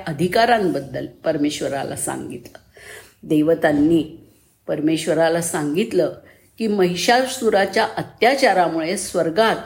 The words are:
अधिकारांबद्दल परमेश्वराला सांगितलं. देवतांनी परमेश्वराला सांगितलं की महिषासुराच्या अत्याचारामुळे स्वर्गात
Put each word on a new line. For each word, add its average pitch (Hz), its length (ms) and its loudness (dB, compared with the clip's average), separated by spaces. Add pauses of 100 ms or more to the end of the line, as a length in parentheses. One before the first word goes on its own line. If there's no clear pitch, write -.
अधिकारांबद्दल 170 1000 0
परमेश्वराला 147 920 -4
सांगितलं. - 600 -10 (640)
देवतांनी 156 920 2 (500)
परमेश्वराला 160 760 0
सांगितलं 165 720 -2 (440)
की 226 80 -2
महिषासुराच्या 208 1300 2
अत्याचारामुळे 185 1000 2
स्वर्गात 180 680 0